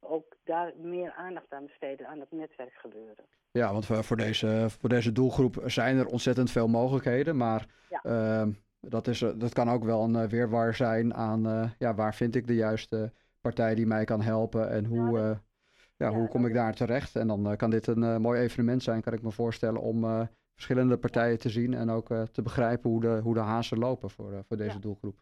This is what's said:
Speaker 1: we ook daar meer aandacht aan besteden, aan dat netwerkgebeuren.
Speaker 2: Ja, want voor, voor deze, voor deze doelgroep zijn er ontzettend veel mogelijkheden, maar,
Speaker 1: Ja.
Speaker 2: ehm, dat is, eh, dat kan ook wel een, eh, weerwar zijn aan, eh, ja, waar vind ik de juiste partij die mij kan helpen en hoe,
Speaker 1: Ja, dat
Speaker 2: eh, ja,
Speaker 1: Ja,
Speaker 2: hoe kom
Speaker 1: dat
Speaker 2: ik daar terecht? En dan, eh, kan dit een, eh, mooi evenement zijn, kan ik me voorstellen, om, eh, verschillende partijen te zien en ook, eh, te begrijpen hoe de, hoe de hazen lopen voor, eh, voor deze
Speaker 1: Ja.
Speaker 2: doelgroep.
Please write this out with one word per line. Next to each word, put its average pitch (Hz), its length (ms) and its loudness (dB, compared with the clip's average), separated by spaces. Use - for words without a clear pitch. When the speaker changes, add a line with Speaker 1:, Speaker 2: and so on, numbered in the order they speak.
Speaker 1:
we - 60 -20
ook 156 380 -8
daar 170 320 -4
meer 175 360 -8
aandacht 175 400 -14
aan 139 140 -14
besteden, 139 400 -12
aan 151 120 -14
dat 135 120 -16
netwerkgebeuren. 123 920 -16
Speaker 2:
Ja, 117 220 0
want 104 140 -2
voor, 110 180 0
voor 120 120 -2
deze, 110 500 0
voor 131 100 -2
deze 117 240 2
doelgroep 127 540 2
zijn 127 320 2
er 127 80 2
ontzettend 123 440 2
veel 117 180 2
mogelijkheden, 127 680 2
maar, 113 300 0
Speaker 1:
Ja. - 120 -6
Speaker 2:
ehm, 110 500 2
dat - 260 -4
is, 120 160 0
eh, 117 140 2
dat 117 160 -2
kan 120 180 2
ook 120 140 0
wel 110 200 2
een, 113 120 2
eh, 113 120 0
weerwar 117 460 2
zijn 117 400 2
aan, 110 320 0
eh, 113 320 0
ja, 117 160 0
waar 107 200 0
vind 117 200 -2
ik 120 120 0
de 120 80 2
juiste 110 580 -2
partij 113 340 0
die 113 120 2
mij 110 180 2
kan 110 160 0
helpen 110 500 0
en 107 140 0
hoe, 117 340 0
Speaker 1:
Ja, 110 100 2
dat 110 80 0
Speaker 2:
eh, 104 40 -10
ja, - 140 0
Speaker 1:
Ja, 104 60 -2
Speaker 2:
hoe 113 120 2
kom 120 120 0
Speaker 1:
dat 120 100 4
Speaker 2:
ik 113 60 0
daar 113 180 2
terecht? 120 420 -2
En 113 100 0
dan, 104 240 0
eh, 104 60 0
kan 113 140 0
dit 110 160 2
een, 117 160 2
eh, 117 140 2
mooi 117 240 2
evenement 120 420 2
zijn, 113 200 0
kan 117 100 -4
ik 113 100 -4
me 113 80 -4
voorstellen, 113 500 -2
om, 113 240 0
eh, 113 180 0
verschillende 127 440 2
partijen 117 400 0
te 123 100 -2
zien 120 260 0
en 117 160 -2
ook, 113 200 -2
eh, 113 120 -2
te 113 200 -6
begrijpen 117 480 0
hoe 113 100 2
de, 113 220 2
hoe 117 120 2
de 113 60 2
hazen 110 380 -2
lopen 117 320 -2
voor, 101 220 -12
eh, 98 60 -8
voor 113 80 -4
deze 104 180 -4
Speaker 1:
Ja. 101 60 -10
Speaker 2:
doelgroep. 101 420 -8